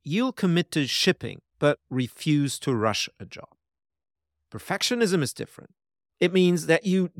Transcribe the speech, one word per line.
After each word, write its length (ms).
you'll 300
commit 400
to 160
shipping, 520
but 180
refuse 720
to 140
rush 340
a 40
job. 260
Perfectionism 720
is 100
different. 380
It 140
means 340
that 180
you 360